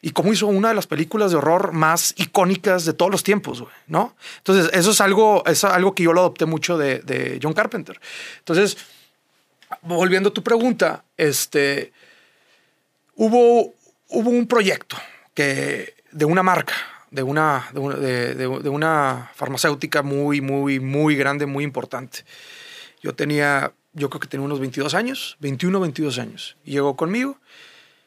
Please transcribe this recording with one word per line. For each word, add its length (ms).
Y 100
cómo 200
hizo 160
una 220
de 60
las 120
películas 440
de 40
horror 380
más 420
icónicas 680
de 80
todos 180
los 100
tiempos, 380
güey, 140
¿no? 280
Entonces, 360
eso 180
es 100
algo, 440
es 200
algo 280
que 100
yo 100
lo 80
adopté 240
mucho 320
de, 220
de 440
John 80
Carpenter. 480
Entonces, 400
volviendo 480
a 40
tu 80
pregunta, 600
este, 760
hubo, 580
hubo 220
un 180
proyecto 480
que, 600
de 120
una 200
marca, 320
de 120
una, 500
de 80
una, 140
de, 400
de, 120
de 220
una 680
farmacéutica 640
muy, 380
muy, 400
muy 380
grande, 280
muy 200
importante. 580
Yo 140
tenía, 580
yo 180
creo 120
que 60
tenía 180
unos 160
veintidós 320
años, 480
veintiuno, 400
veintidós 380
años. 440
Y 80
llegó 240
conmigo. 420